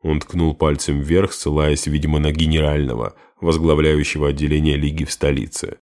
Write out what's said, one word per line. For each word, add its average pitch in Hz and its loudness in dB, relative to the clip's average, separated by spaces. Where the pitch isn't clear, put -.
он 76 0
ткнул 82 0
пальцем 73 0
вверх, 87 2
ссылаясь, 76 0
видимо, 76 0
на 76 2
генерального, 73 0
возглавляющего 78 2
отделение 76 0
Лиги 73 -2
в 71 -10
столице - -4